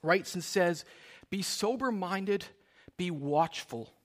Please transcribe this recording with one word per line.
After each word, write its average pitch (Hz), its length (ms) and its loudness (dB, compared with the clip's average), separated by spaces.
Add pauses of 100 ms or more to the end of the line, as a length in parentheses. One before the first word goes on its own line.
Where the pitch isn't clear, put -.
writes 170 320 2
and 175 100 -4
says, 175 400 2 (460)
"Be 196 120 -2
sober-minded, 202 1040 0 (500)
be 180 140 0
watchful. 147 800 -2 (120)